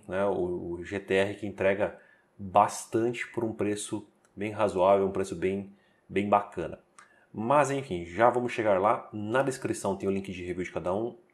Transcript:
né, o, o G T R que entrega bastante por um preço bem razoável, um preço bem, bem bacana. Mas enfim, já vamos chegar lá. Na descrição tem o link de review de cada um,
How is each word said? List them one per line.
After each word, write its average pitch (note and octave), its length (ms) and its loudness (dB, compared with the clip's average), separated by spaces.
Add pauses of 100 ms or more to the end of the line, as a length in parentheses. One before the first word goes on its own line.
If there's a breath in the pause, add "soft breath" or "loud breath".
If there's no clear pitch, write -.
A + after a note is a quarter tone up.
né, F#2+ 160 -2
o, F2+ 500 -2
o F2 100 -8
G G2 160 -6
T F#2+ 160 0
R G2 180 4
que G#2 140 -8
entrega F#2+ 500 0 (400 loud breath)
bastante G#2+ 960 0
por A#2 120 -4
um A2 100 -2
preço G#2 540 -4 (280)
bem G#2 160 -6
razoável, G2 560 4
um F#2+ 40 -4
preço F#2+ 240 -4
bem, F#2+ 380 -4 (340 soft breath)
bem G#2 220 -2
bacana. F#2+ 500 0 (580 soft breath)
Mas C3 320 4
enfim, A2 360 -4
já G2+ 240 4
vamos B2 240 0
chegar G#2 260 2
lá. G#2+ 320 2
Na G#2+ 320 0
descrição G#2 540 -4
tem G2 100 -6
o G2 40 2
link G2 200 -4
de F2 100 -10
review F2 220 -6
de - 80 -8
cada F2 220 -4
um, A#2 240 -4 (160)